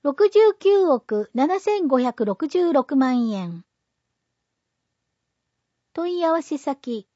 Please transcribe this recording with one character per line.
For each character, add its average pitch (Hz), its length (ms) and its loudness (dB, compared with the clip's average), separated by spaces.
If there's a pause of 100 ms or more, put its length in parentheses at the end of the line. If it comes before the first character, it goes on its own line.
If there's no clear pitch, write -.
六 294 280 2
十 415 280 4
九 392 280 2
億 220 480 -2
七 320 260 0
千 392 300 -2
五 254 100 2
百 247 240 -4
六 208 240 -4
十 349 240 -2
六 277 240 0
万 254 340 0
円。 175 360 -10 (2250)
問 349 260 -6
い 349 60 -2
合 320 80 2
わ 330 100 0
せ 302 160 -8
先。 247 480 -8 (100)